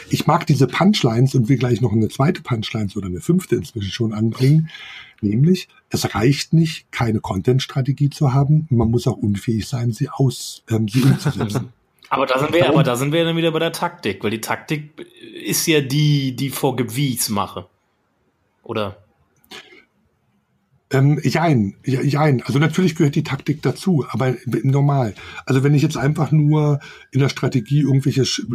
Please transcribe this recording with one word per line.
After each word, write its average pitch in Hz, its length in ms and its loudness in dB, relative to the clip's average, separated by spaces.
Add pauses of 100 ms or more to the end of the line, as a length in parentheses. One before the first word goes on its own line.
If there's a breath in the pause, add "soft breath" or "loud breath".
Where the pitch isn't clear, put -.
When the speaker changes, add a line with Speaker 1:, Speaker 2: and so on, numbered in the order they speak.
(100)
Speaker 1:
Ich - 160 -2
mag 165 180 2
diese 131 220 4
Punchlines 135 680 2
und 113 120 2
will 139 80 4
gleich 120 240 0
noch 113 120 0
eine 110 160 2
zweite 151 340 0
Punchline 110 540 -4
oder 98 100 -6
eine 90 140 -6
fünfte - 340 0
inzwischen - 380 -6
schon 110 200 -2
anbringen, 131 560 2 (520 loud breath)
nämlich, 131 480 2 (220 soft breath)
es - 260 -4
reicht 135 360 0
nicht, 165 380 0
keine 110 300 -2
Content-Strategie 131 880 0
zu 139 240 0
haben, 151 360 2
man 113 200 2
muss 120 160 0
auch 143 120 -2
unfähig 101 500 -2
sein, 120 240 -4
sie 131 160 -4
aus-, - 600 -4
ähm, 110 200 0
sie 120 140 0
umzusetzen. 131 640 0 (200)
Speaker 2:
<laughs> - 200 -20
Aber - 180 0
da 131 140 0
sind 151 120 -2
wir, 170 80 4
Speaker 1:
Darum 156 140 4
Speaker 2:
aber 160 80 6
da 123 140 0
sind 139 160 -2
wir 165 120 2
dann 165 120 0
wieder 165 160 0
bei 156 80 -2
der 165 120 -2
Taktik, 120 520 -6
weil 104 80 -2
die 110 80 -4
Taktik - 640 -8 (400)
ist - 220 -2
ja 151 120 4
die, 139 540 2
die 135 160 -6
vorgibt, 120 460 -4
wie 139 140 0
ich's 113 180 -4
mache. 98 400 -6 (960)
Oder? 107 320 -6 (1900 loud breath)
Speaker 1:
Ähm, 139 320 4
jein, 123 520 2 (120)
je-, 127 160 -2
jein. 143 400 2
Also 127 160 -2
natürlich 165 380 2
gehört 147 180 2
die 151 80 0
Taktik 139 400 -6
dazu, 139 480 0
aber 131 240 -2 (100)
w-, 113 180 -4
normal. 139 520 2 (320 loud breath)
Also 127 180 2
wenn 147 100 4
ich 139 60 4
jetzt 160 160 0
einfach 147 360 -2
nur 151 480 2 (320 loud breath)
in 131 80 2
der 139 100 2
Strategie 139 500 0
irgendwelche 135 440 2
Sch-, - 300 -4